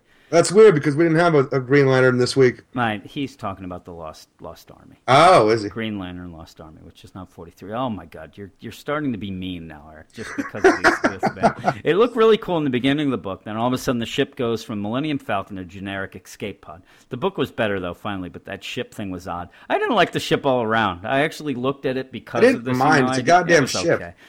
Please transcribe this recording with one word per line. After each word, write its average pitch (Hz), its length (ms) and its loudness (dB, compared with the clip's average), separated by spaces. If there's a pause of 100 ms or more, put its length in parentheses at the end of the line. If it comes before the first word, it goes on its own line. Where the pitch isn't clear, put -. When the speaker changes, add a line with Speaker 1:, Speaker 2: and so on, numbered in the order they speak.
(320)
Speaker 1:
That's 165 220 2
weird 214 220 10
because 143 200 0
we 165 100 2
didn't 160 160 2
have 175 140 4
a, 139 100 6 (120)
a - 20 2
Green 131 280 4
Lantern 127 320 4
this 123 180 2
week. 123 240 4 (140)
Speaker 2:
Right, 110 320 -2
he's 139 280 -8
talking 95 300 -10
about 90 220 -12
the 90 80 -16
Lost, 80 340 -16 (140)
Lost - 280 -18
Army. - 260 -20 (120)
Speaker 1:
Oh, 143 400 6
is 113 140 2
he? 101 80 -6
Speaker 2:
Green 110 280 -6
Lantern 90 360 -12
Lost 80 260 -20
Army, 80 220 -20
which 82 200 -20
is 80 120 -20
not 92 180 -14
forty-three. 92 400 -16
Oh 127 160 -6
my 92 160 -8
God, 78 320 -20
you're, 98 140 -16 (100)
you're 113 100 -14
starting 147 420 -6
to 107 60 -6
be 98 120 -8
mean 92 360 -8
now, 76 240 -18
Eric, 78 220 -20
just - 240 -14
because - 300 -4
of 349 80 6 (100)
these, - 160 2 (180)
this - 140 -4
Speaker 1:
<laughs> - 0 -
Speaker 2:
thing. - 500 -2
It 151 140 0
looked 240 180 2
really 220 220 4
cool 180 220 -4
in 151 60 -2
the 143 40 0
beginning 139 380 0
of 135 60 0
the 120 40 -2
book, 95 280 -10
then 107 120 -10
all 117 120 0
of 127 40 0
a 127 60 -2
sudden 123 220 -2
the 113 40 -4
ship 139 320 -4
goes 117 260 -2
from 104 200 -8
Millennium 135 360 -4
Falcon 101 380 -6
to 92 80 -10
generic 98 500 -10
escape - 460 -14
pod. 82 220 -20 (260)
The 127 80 -10
book 175 220 -6
was 143 120 -4
better 101 300 -2
though, 87 140 -6
finally, 95 340 -10
but - 160 -18
that 95 180 -14
ship - 320 -10
thing 98 160 -10
was 175 160 -10
odd. 87 220 -10 (220)
I 381 80 -2
didn't 403 180 -2
like 175 160 2
the 147 80 -4
ship - 240 -2
all 127 180 2
around. 107 440 0
I 135 160 0
actually 151 320 -4
looked 131 320 -4
at 131 100 -2
it - 160 -8
because - 280 -6
Speaker 1:
I - 20 6
didn't 247 140 6
Speaker 2:
of 117 100 -10
this 127 100 -2
Speaker 1:
mind. 139 220 4
Speaker 2:
email. 127 140 2
Speaker 1:
It's 131 40 0
a 131 40 0
Speaker 2:
I - 20 -6
did, 120 40 -2
Speaker 1:
goddamn 170 300 4
Speaker 2:
it 151 60 6
was 123 80 -2
Speaker 1:
ship. 101 160 -2 (120)
Speaker 2:
okay. 87 160 -10 (140)